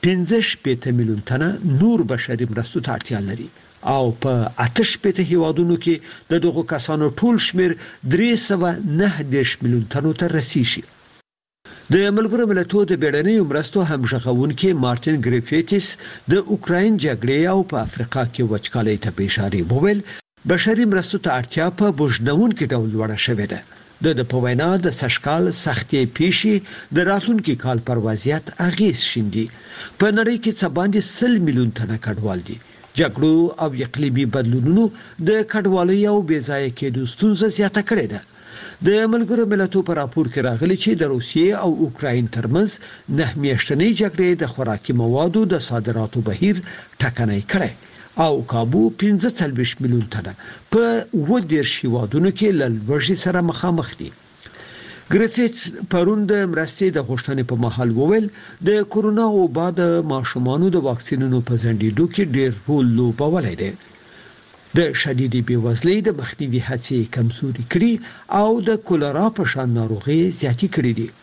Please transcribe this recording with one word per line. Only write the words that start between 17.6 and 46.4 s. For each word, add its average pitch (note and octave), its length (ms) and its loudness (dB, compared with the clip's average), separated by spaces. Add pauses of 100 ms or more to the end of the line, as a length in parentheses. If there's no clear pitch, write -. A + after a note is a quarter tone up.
په D3+ 140 -4
افریقا A#2+ 480 -4
کې B2+ 180 -2
وچکالۍ G#2+ 540 0
ته G#2+ 120 -2
په G2 120 -2
اشاره G2 320 0 (100)
وویل، G3 320 2 (500)
بشري A3 400 2
مرستو F#3 320 -2
ته E3 140 0
اړتیا D#3 280 -2 (140)
په G3+ 180 2
بوږنوونکي C#3+ 760 0
ډول A2+ 220 0
لوړه A2 300 -2
شوې G#2 280 -2
ده. - 80 -8 (440)
د D#3 160 2
ده B2 120 0
په B2+ 120 0
وینا B2+ 260 2 (140)
د D#3 160 0
سږ B2 140 -2 (120)
کال E3+ 240 2 (140)
سختې B2+ 540 0
پیښې F#3 360 2 (400)
د F3+ 160 2
راتلونکي G3 440 0 (120)
کال A#2+ 240 0
پر A#2+ 160 0
وضعیت B2 480 -2 (140)
اغیز F3+ 420 0
شیندي. A2 380 -2 (500)
په G3 80 4 (100)
نړۍ A3+ 280 2
کې A3 160 2
څه F#3+ 60 0 (100)
باندې G3 240 2 (160)
سل B3 180 2 (160)
میلیون A#2+ 280 0
تنه A2 280 -4
کډوال G2 420 -4
دي. A2+ 140 -12 (360)
جګړو D#3 380 4 (260)
او D#3 80 -2 (160)
اقلیمي B2+ 480 0
بدلونونو C3+ 560 2 (380)
د - 20 4 (220)
کډوالۍ F#3+ 580 2
او G#3 80 4 (100)
بې D#3 100 2 (100)
ځایه C#3 220 -2 (100)
کېدو C3 340 -4
ستونزه G#3 460 2
زیاته G3+ 300 0
کړې E3 240 0
ده. G3+ 80 -10 (640)
د F#3+ 40 4 (220)
ملګرو A3+ 380 0
ملتونو F#3+ 360 0
په F3 120 -2
راپور C#3+ 340 0
کې C3+ 140 -2
راغلي D3 360 2
چې A3 80 2 (100)
د D3 120 0
روسیې D#3 360 2 (140)
او F#3 80 2 (140)
اوکراین B2 420 -2 (100)
ترمنځ C#3+ 340 2 (480)
نهه D#3 260 -2
میاشتنۍ C#3+ 460 2 (100)
جګړې F#3 300 2 (100)
د E3 120 0
خوراکي B2 480 -4
موادو D#3 420 2 (100)
د D#3 160 0
صادراتو A2+ 600 -2
بهیر F3+ 320 0 (400)